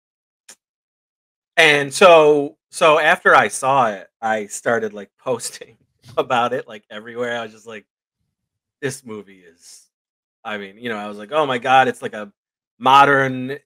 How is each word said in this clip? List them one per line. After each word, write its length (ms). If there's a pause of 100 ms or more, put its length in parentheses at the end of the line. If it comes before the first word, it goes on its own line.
(1600)
and 360
so, 640 (140)
so 280
after 360
I 140
saw 420
it, 180 (120)
I 260
started, 460
like, 220
<laughs> 40
posting 580 (400)
about 360
it, 140
like, 240
everywhere. 480
I 40
was 100
just 140
like, 200 (920)
"This 240
movie 360
is," 480 (560)
I 140
mean, 200
you 120
know, 80
I 100
was 100
like, 140
"Oh 140
my 120
God, 300
it's 140
like 120
a 180 (460)
modern 880